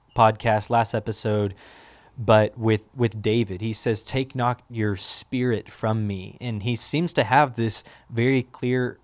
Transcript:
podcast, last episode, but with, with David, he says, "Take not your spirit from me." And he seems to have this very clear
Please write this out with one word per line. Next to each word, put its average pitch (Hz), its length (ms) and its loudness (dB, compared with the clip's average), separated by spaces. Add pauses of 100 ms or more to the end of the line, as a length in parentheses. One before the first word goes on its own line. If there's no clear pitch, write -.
(160)
podcast, 110 540 2
last 117 240 2
episode, 107 640 -2 (600)
but 107 400 4
with, 113 300 0 (100)
with 110 280 -2
David, 107 360 0
he 110 140 -4
says, 110 300 -2
"Take 131 320 -4
not 123 340 -2
your 107 260 -2
spirit 123 720 -2
from 110 380 -2
me." 98 340 -8
And 113 220 -8
he 117 140 -2
seems 165 380 -2
to 131 100 2
have 131 320 4
this 113 280 -2 (240)
very 123 360 0
clear 123 600 -4